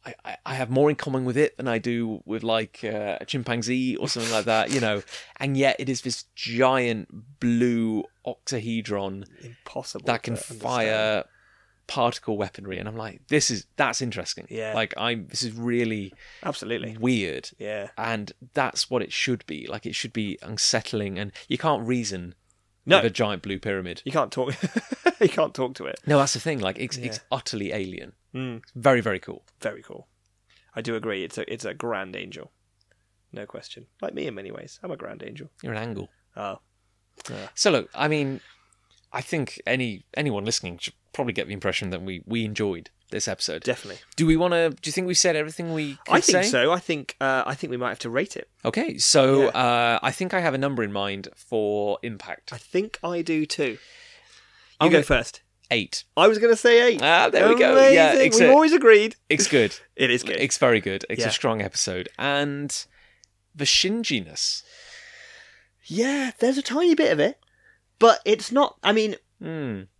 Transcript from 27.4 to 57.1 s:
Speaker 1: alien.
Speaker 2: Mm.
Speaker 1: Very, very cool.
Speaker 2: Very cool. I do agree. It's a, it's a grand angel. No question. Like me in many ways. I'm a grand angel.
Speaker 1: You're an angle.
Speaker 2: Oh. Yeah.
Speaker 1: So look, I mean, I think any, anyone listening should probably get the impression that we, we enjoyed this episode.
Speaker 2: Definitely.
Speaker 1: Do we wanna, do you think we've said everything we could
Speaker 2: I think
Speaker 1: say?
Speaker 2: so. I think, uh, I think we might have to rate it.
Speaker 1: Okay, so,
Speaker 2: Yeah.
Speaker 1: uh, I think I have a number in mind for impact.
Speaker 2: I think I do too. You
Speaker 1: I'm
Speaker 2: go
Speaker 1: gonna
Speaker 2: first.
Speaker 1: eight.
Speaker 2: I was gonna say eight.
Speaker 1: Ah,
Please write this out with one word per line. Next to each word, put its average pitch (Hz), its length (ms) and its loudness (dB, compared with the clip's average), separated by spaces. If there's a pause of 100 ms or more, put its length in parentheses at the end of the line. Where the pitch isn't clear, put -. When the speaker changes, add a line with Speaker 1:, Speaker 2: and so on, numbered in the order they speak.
Speaker 1:
alien. 95 400 -10 (220)
Speaker 2:
Mm. 127 260 -10 (140)
Speaker 1:
Very, 123 260 2
very 98 160 -2
cool. - 260 -14 (180)
Speaker 2:
Very 104 200 -10
cool. - 260 -20 (680)
I 117 60 -8
do 117 140 -6
agree. 107 280 -6
It's - 160 -10
a, - 120 -8
it's - 140 -10
a 98 80 -6
grand 98 420 -8
angel. 92 360 -14 (840)
No 104 140 -14
question. - 400 -20 (120)
Like - 140 -8
me 147 140 -8
in 113 80 -10
many 98 160 -14
ways. - 320 -18
I'm 180 80 -12
a - 40 -10
grand - 300 -14
angel. 127 240 -16 (140)
Speaker 1:
You're 123 100 -10
an 107 60 -8
angle. 107 300 -10 (260)
Speaker 2:
Oh. 98 240 -10 (680)
Yeah. 101 280 -12
Speaker 1:
So - 160 2
look, 123 240 0
I 147 120 -2
mean, 143 340 -2 (680)
I 131 100 -8
think - 440 -4
any, 120 480 -4
anyone 110 320 -4
listening 92 320 -4
should - 160 -12 (200)
probably 123 200 -4
get - 140 -4
the 101 80 -10
impression 95 340 -4
that 87 140 -8
we, 92 240 -8
we 113 180 -2
enjoyed 101 460 -4 (180)
this - 180 -6
episode. 87 360 -6
Speaker 2:
Definitely. 113 360 -4 (160)
Speaker 1:
Do 170 100 2
we 160 120 6
wanna, 170 340 2
do - 160 -12
you 151 40 -6
think 185 160 -2
we've 180 100 0
said 170 180 4
everything 160 380 -6
we 147 220 -6 (100)
could - 100 4
Speaker 2:
I 339 60 6
think 185 240 4
Speaker 1:
say? 226 40 0
Speaker 2:
so. 135 220 4
I 175 80 0
think, - 420 -6
uh, 131 240 0
I 139 100 -4
think - 160 -8
we 123 60 -6
might 123 120 -4
have 117 100 -8
to 120 100 -8
rate 139 260 -4
it. - 140 -12 (160)
Speaker 1:
Okay, 226 320 -2
so, 135 460 6
Speaker 2:
Yeah. 131 60 6
Speaker 1:
uh, 120 520 2
I 131 100 0
think 180 220 -6
I 185 80 0
have 160 120 0
a 135 40 -2
number 135 260 -2
in 101 80 -4
mind 98 440 -6
for 104 680 -2
impact. - 500 -12
Speaker 2:
I 123 40 -14
think - 460 -6
I 170 180 -4
do 160 240 -2
too. 143 260 -4
You 107 60 -10 (1040)
Speaker 1:
I'm 160 80 6
Speaker 2:
go 165 80 6
Speaker 1:
gonna 143 60 6
Speaker 2:
first. - 380 0 (300)
Speaker 1:
eight. 113 320 -2 (120)
Speaker 2:
I 170 120 8
was 220 100 6
gonna 233 180 6
say 233 260 6 (120)
eight. - 80 -2
Speaker 1:
Ah, 160 280 6